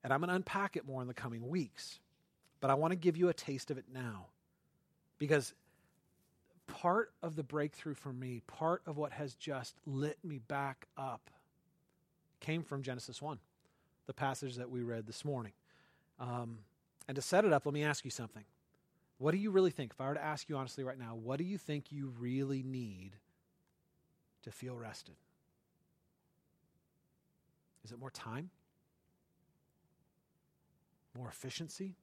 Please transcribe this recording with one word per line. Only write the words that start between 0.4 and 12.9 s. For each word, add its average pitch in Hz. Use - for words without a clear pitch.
it 139
more 131
in 123
the 123
coming 117
weeks. 156
But 135
I 135
wanna 160
give 170
you 180
a 165
taste -
of 139
it 131
now. 117
Because 147
part 190
of 160
the 156
breakthrough 147
for 135
me, 123
part 170
of 156
what 147
has 143
just 135
lit 147
me 151
back 139
up, 131
came 160
from 139
Genesis 127